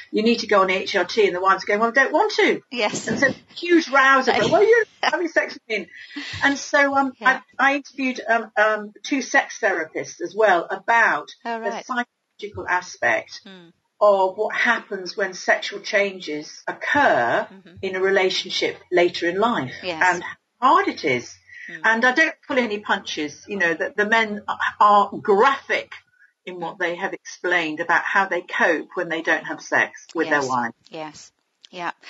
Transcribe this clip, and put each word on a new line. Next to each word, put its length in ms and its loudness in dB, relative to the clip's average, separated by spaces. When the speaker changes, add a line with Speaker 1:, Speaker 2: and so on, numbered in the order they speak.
Speaker 1:
you 120 0
need 160 2
to 80 -8
go 140 4
on 100 2
H 240 -4
R 100 2
T." 220 2
And 80 -2
the 60 -4
wives 220 2
are 40 -8
going, 120 0
"Well, 100 2
I 40 -4
don't 200 2
want 200 2
to." 280 2
Speaker 2:
Yes. 360 -4
Speaker 1:
And 120 -2
so 80 2
huge 340 2
rows 400 4
about, 200 2
Speaker 2:
<laughs> 20 -2
Speaker 1:
"Well, 160 4
you're 180 6
having 240 0
sex 260 -2
with 140 -18
me." 200 -6
And 140 2
so, 380 2
um, 240 0
Speaker 2:
Yeah. 220 2
Speaker 1:
I, 140 4
I 20 0
interviewed, 520 -4
um, 300 0
um, 360 0
two 180 -2
sex 380 -2
therapists 600 -4
as 120 -8
well 360 4
about 580 0
Speaker 2:
Oh, 120 -6
Speaker 1:
the 160 -6
Speaker 2:
right. 140 -10
Speaker 1:
psychological 840 -10
aspect 720 -4
Speaker 2:
Hmm. 260 -20
Speaker 1:
of 380 4
what 180 -4
happens 600 -4
when 160 -4
sexual 480 -4
changes 840 -4
occur 840 0
Speaker 2:
Mm-hmm. 300 -20
Speaker 1:
in 140 -4
a 60 -4
relationship 760 0
later 360 2
in 120 -2
life 340 0
Speaker 2:
Yes. 180 -6
Speaker 1:
and 80 -8
how 120 -12
hard 120 2
it 160 -6
is. 320 -4
Speaker 2:
Hmm. 160 -18
Speaker 1:
And 220 2
I 80 6
don't 220 2
pull 100 -2
any 220 0
punches, 680 -6
you 100 -6
know, 160 0
that 240 -4
the 80 0
men 380 0
are 300 6
graphic 720 2
in 160 -12
what 140 -8
Speaker 2:
Hmm. 80 -6
Speaker 1:
they 120 -2
have 180 -6
explained 680 -4
about 220 2
how 240 0
they 140 -2
cope 540 0
when 140 -4
they 120 -4
don't 240 -2
have 160 -10
sex 540 -2
with 140 0
their 120 2
Speaker 2:
Yes. 80 -4
Speaker 1:
wives. 260 -2
Speaker 2:
Yes. 420 -14
Yeah. 220 -8